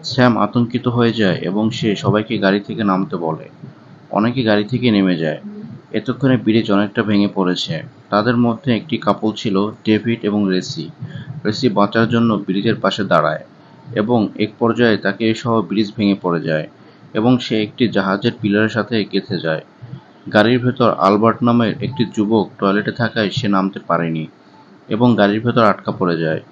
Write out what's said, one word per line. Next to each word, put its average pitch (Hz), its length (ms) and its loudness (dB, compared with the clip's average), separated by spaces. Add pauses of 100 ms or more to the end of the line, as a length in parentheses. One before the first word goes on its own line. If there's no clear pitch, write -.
(100)
স্যাম 123 240 4 (100)
আতঙ্কিত 120 420 -2 (100)
হয়ে 117 240 4
যায় 90 180 2 (100)
এবং 104 160 -2 (120)
সে - 120 0 (160)
সবাইকে 107 300 0 (100)
গাড়ি 98 240 2
থেকে 113 220 -6
নামতে 95 260 -2 (100)
বলে। 80 200 -6 (720)
অনেকে 120 300 0
গাড়ি 104 240 2
থেকে 123 140 -2 (100)
নেমে 92 260 4
যায়। 76 180 -4 (580)
এতক্ষণে 127 460 0
ব্রিজ 110 220 2 (100)
অনেকটা 104 320 0
ভেঙে 101 280 2
পড়েছে। 90 380 -2 (380)
তাদের 110 320 2
মধ্যে 117 340 -2
একটি - 260 -4
কাপল 107 260 0 (100)
ছিল, 98 160 -2 (280)
ডেভিড 110 440 0
এবং 104 120 0 (120)
রেসি। 87 340 -4 (580)
রেসি 104 240 0 (100)
বাঁচার 113 360 2
জন্য 117 160 2 (160)
ব্রিজের 101 380 0
পাশে 104 180 -2 (100)
দাঁড়ায় 78 300 2 (580)
এবং 117 180 2 (260)
এক 107 60 -4 (100)
পর্যায়ে 113 440 2
তাকে 98 200 -2 (180)
সহ 117 120 -2 (140)
ব্রিজ 101 280 0
ভেঙে 101 280 2
পড়ে 85 240 0
যায় 78 180 -2 (520)
এবং 117 140 4 (120)
সে 123 100 -4 (120)
একটি 120 180 -2 (120)
জাহাজের 98 440 0
পিলারের 107 360 2
সাথে 110 200 -2 (160)
গেঁথে 95 320 -4
যায়। 78 180 -2 (720)
গাড়ির 110 300 4
ভেতর 120 260 2 (160)
আলবার্ট 104 320 4 (100)
নামের 117 240 2 (140)
একটি - 160 -4 (120)
যুবক 107 320 2 (120)
টয়লেটে 101 420 0
থাকায় 110 360 0
সে - 100 -4 (100)
নামতে 95 220 0 (100)
পারেনি 82 360 -2 (720)
এবং 123 140 2 (120)
গাড়ির 101 260 2
ভেতর 117 260 2
আটকা - 280 -6
পড়ে 87 240 0
যায় 78 160 -2 (120)